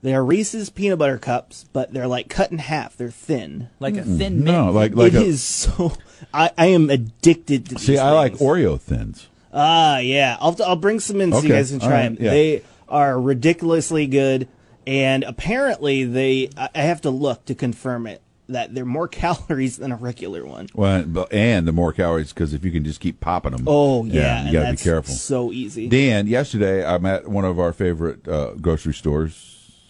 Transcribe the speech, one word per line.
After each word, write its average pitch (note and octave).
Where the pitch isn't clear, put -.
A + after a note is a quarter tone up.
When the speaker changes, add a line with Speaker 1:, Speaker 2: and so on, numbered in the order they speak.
Speaker 1:
They C3
are C3+
Reese's G3+
peanut F#3+
butter C#3
cups, -
but -
they're, B2+
like, B2+
cut -
in E3+
half. C#3
They're B2
thin. A2+
Speaker 2:
Like E3+
a G3
Speaker 3:
Mm-mm. F#2
Speaker 2:
thin G2+
Speaker 3:
No, E3
Speaker 2:
mint. F2+
Speaker 3:
like, G#2+
like A#2
Speaker 1:
It A#2+
Speaker 3:
a -
Speaker 1:
is D3+
so, -
I, D#3+
I E3
am E3
addicted C#3
to B2
these -
Speaker 3:
See, C#3
I C3+
like D3+
Speaker 1:
things. -
Speaker 3:
Oreo D3
Thins. -
Speaker 1:
Ah, D#3
yeah. B2+
I'll, E3+
I'll F3+
bring G3+
some G3
in F3+
so -
you D3+
Speaker 3:
Okay. D3
Speaker 1:
guys C#3
can C#3
Speaker 3:
All A2+
Speaker 1:
try C#3
Speaker 3:
right. C3
Speaker 1:
'em. A2+
Speaker 3:
Yeah. A2
Speaker 1:
They D3+
are C#3
ridiculously D#3
good, C3
and C3+
apparently D3
they, C3
I, -
I D3
have E3
to D3+
look C3
to C3
confirm A#2+
it, G2+
that A#2+
they're B2+
more D3
<laughs> -
calories C#3
than C3
a -
regular G#2
one. C#2+
Speaker 3:
Well, G2
but, E2
and G#2
the E2
more E2
calories, E2
'cause D#2
if D2+
you F2+
can E2
just D#2
keep -
popping E2+
'em, B1
Speaker 1:
Oh, C#3+
Speaker 3:
yeah, A2+
Speaker 1:
yeah, C#2+
Speaker 3:
you C2+
Speaker 1:
and C#2+
Speaker 3:
gotta D#2
be D2
Speaker 1:
that's -
Speaker 3:
careful. D#2+
Speaker 1:
so B2
easy. A#2
Speaker 3:
Dan, A#2
yesterday G#2
I'm F2
at F#2+
one G2
of F2+
our E2+
favorite, E2+
uh, C#2+
grocery D#2+
stores. D#2